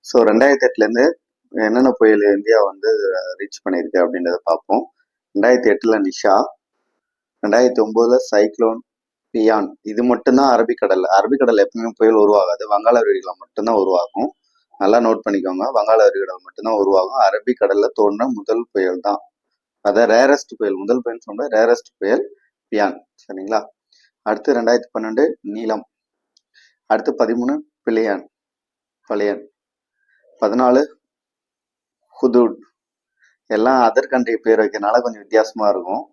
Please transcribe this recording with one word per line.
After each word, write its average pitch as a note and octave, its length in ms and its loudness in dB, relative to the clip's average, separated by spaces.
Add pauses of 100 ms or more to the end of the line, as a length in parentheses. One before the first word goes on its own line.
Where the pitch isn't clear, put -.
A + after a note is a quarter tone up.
So, - 80 -2 (140)
ரெண்டாயிரத்தி C3 360 2
எட்டுல - 200 0
இருந்து A#2 180 0 (640)
என்னென்ன B2 240 2 (100)
புயல் G#2+ 240 4 (120)
இந்தியா A2 220 2 (120)
வந்து G2 200 -4 (500)
ரீச் - 240 -16
பண்ணிருக்கு F#2 400 -2
அப்படின்றத F2 340 -4 (100)
பார்ப்போம். F#2 340 -2 (520)
ரெண்டாயிரத்தி A#2+ 380 2
எட்டுல A2 240 0 (100)
நிஷா, F#2+ 280 0 (1080)
ரெண்டாயிரத்தி A#2+ 400 2
ஒன்பதுல A#2 340 0 (120)
சைக்ளோன் A2+ 500 0 (540)
பியான். A2 340 0 (220)
இது A2 200 -4
மட்டும்தான் B2+ 440 2
அரபிக்கடல். G#2+ 500 -2 (140)
அரபிக்கடல் A#2 460 2
எப்பவுமே A2+ 260 -6 (100)
புயல் A2 240 4
உருவாகாது, G#2 400 0 (100)
வங்காள A2 220 2 (100)
விரிகுடா F#2+ 280 -4 (100)
மட்டும்தான் A2 380 -2
உருவாகும். F#2 480 -2 (520)
நல்லா G#2+ 240 4
நோட் A2+ 200 -2
பண்ணிக்கோங்க, F#2 400 -4 (120)
வங்காள A2 200 2 (100)
விரிகுடா G2 280 -4 (100)
மட்டும்தான் G#2+ 360 -6
உருவாகும். G2 460 0
அரபிக்கடல்ல G#2 600 0 (100)
தோன்ற G#2 260 0 (140)
முதல் A2 260 -4 (100)
புயல் F#2 340 -2
தான், G2+ 120 -4 (680)
அதான் G#2+ 260 2
ரேரஸ்ட் C3+ 440 2
புயல். G2 240 -4
முதல் A#2+ 220 -2
புயல் A#2 220 -10
சொன்ன A#2 300 -8
ரேரஸ்ட் A#2 340 0 (100)
புயல் A2+ 240 -2 (460)
பியான், G2+ 260 -2 (280)
சரிங்களா? G2+ 360 -6 (680)
அடுத்து A#2+ 300 -2
ரெண்டாயிரத்தி A#2 360 0
பன்னெண்டு A2 300 -2 (300)
நீலம், A2 300 -6 (1080)
அடுத்து A2 280 -2
பதிமூணு A#2+ 340 -2 (300)
பிள்ளையான், A2 400 -2 (840)
பழையன், G#2 320 -4 (1000)
பதினாலு B2 380 2 (1400)
ஹுதூட். A#2+ 380 2 (1000)
எல்லாம் B2+ 300 2
அதர் B2+ 260 0
கண்ட்ரி A#2+ 220 -2 (100)
பேர் A2 180 4
வைக்கிறனால G#2 420 0
கொஞ்சம் G#2+ 200 -8
வித்தியாசமா A2 480 0
இருக்கும். F#2 300 -6 (100)